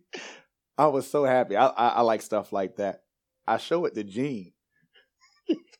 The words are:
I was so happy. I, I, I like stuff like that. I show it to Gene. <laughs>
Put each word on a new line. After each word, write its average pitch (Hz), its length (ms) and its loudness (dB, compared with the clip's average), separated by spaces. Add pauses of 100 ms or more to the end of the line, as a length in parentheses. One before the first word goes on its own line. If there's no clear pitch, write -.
(800)
I 143 80 4
was 139 240 0
so 147 140 2
happy. 123 320 2
I, 123 100 6
I, 120 220 2
I 117 120 2
like 113 220 2
stuff 104 300 -4
like 95 240 -2
that. 98 260 -6 (460)
I 110 80 2
show 170 300 -2
it - 80 -6
to 107 100 -6
Gene. 104 480 -8 (960)
<laughs> 320 80 -2 (240)